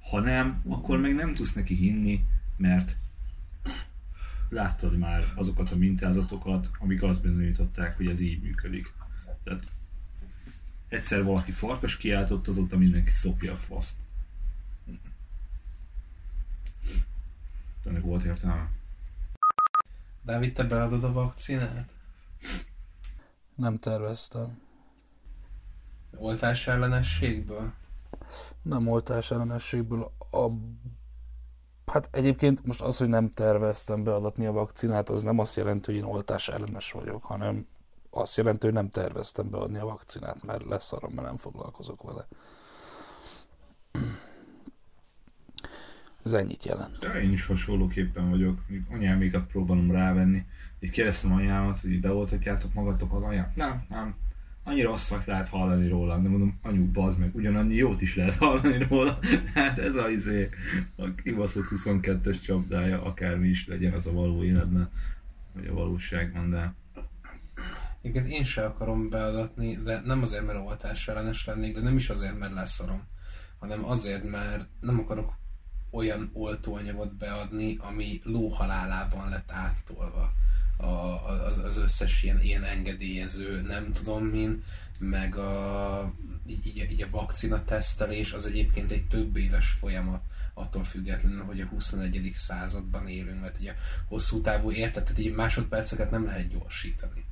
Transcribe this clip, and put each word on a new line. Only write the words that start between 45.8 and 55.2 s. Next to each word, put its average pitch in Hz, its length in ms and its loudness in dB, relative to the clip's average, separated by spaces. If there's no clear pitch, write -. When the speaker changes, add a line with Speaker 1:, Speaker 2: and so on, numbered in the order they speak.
Speaker 3:
Ez 110 80 0
ennyit 98 320 0
jelent. - 340 -6
Speaker 1:
De 185 240 -4
én 95 100 4
is 95 140 0
hasonlóképpen 92 840 2
vagyok. 92 280 4
Anyámékat 95 560 2
próbálom 90 440 4
rávenni. 92 560 4
Így 92 100 -4
kérdeztem 101 420 2
anyámat, 98 480 4
hogy 92 200 0
beoltatjátok 98 760 0
magatokat, 98 480 2
anyám? 101 320 0
Nem, 123 340 -2
nem. - 260 -6
Annyi 143 200 2
rosszat 101 420 0